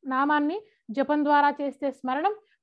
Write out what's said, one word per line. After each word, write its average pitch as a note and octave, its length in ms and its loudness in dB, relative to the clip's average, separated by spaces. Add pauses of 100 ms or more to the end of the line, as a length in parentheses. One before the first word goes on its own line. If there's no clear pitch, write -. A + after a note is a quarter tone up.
నామాన్ని D4 540 0 (300)
జపం C#4 340 0
ద్వారా D4 260 4
చేస్తే C#4+ 400 -4
స్మరణం, C#4 440 -2 (280)